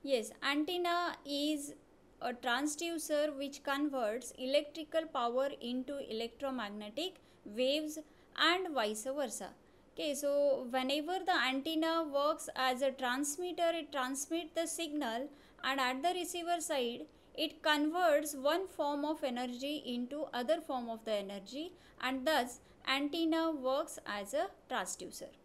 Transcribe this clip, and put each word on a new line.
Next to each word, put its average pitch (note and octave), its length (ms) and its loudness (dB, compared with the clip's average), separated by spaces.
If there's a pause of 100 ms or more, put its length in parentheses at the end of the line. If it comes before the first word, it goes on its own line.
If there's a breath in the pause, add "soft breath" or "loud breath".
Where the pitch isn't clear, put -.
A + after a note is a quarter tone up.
Yes, A#3 280 0 (120)
antenna E4+ 720 0 (100)
is C#4+ 480 -2 (480)
a B3 100 -2
transducer D4 1040 0
which C#4 260 -6
converts C4+ 760 0
electrical D4+ 680 0
power C4 460 0 (100)
into B3+ 380 -4 (120)
electromagnetic A3+ 1040 -6 (280 loud breath)
waves D4 540 0 (360 loud breath)
and E4+ 400 2
vice G#3+ 400 0
versa. A#3 360 -4 (420 loud breath)
Okay, D4+ 220 -2
so C#4+ 560 4
whenever C#4+ 540 2
the F4+ 120 4
antenna D#4+ 760 2
works C#4+ 460 2
as B3+ 240 2
a C4+ 120 2
transmitter, D4 840 0
it D#4 180 -4
transmits C#4+ 640 -2
the E4 120 0
signal, D4 640 -2 (340 loud breath)
and C4+ 160 0
at C4 240 2
the F4+ 160 4
receiver F4 420 0
side, B3 420 0 (320 loud breath)
it - 280 -2
converts D4+ 720 4
one D4+ 340 2
form C#4+ 360 0
of D#4 180 -2
energy B3+ 640 -2
into B3 480 -4
other D4 300 2
form B3+ 260 -4
of A3 160 -8
the A3 80 -2
energy, G3+ 600 -4 (280 loud breath)
and C4 260 -2
thus B3 340 2 (280 loud breath)
antenna D#4+ 640 2
works C#4 540 -2
as G3+ 260 -6
a D#4+ 140 2 (260)
transducer. - 560 -6 (160)